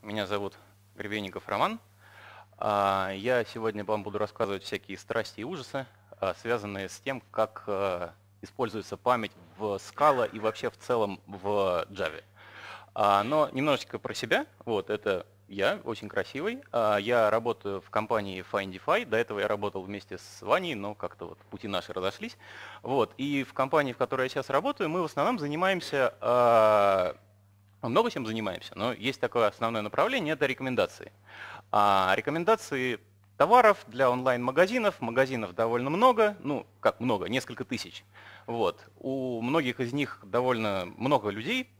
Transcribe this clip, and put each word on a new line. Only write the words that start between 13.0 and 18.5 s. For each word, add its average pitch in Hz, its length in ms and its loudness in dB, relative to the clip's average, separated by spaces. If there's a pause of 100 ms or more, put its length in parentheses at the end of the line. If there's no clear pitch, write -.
но 147 300 2
немножечко 131 440 -2
про - 160 -8
себя. 180 320 0 (200)
Вот, 107 240 -2
это 104 360 0 (220)
я, 101 380 0
очень 107 240 -8
красивый. 196 520 -4 (120)
А, 107 240 4
я 110 320 4
работаю 110 500 -2
в - 100 -18
компании 104 640 -2